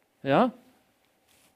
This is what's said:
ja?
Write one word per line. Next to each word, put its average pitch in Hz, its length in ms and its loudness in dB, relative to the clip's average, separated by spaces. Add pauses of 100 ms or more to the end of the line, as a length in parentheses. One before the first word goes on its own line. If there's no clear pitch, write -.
(220)
ja? 165 300 0 (1040)